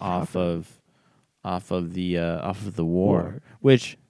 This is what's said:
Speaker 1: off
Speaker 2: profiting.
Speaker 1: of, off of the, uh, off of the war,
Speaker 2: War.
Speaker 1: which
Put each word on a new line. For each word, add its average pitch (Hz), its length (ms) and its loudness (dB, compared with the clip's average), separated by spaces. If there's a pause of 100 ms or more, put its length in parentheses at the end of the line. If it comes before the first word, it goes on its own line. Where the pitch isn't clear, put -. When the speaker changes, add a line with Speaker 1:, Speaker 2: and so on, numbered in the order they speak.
Speaker 1:
off 90 300 -4
Speaker 2:
profiting. 87 260 0
Speaker 1:
of, - 240 -14 (600)
off 90 280 -6
of 87 220 -2
the, 90 240 -2
uh, 85 320 -2
off 95 160 -8
of 101 100 -8
the 82 100 -2
war, 90 360 4
Speaker 2:
War. 87 200 -8 (180)
Speaker 1:
which - 380 4 (120)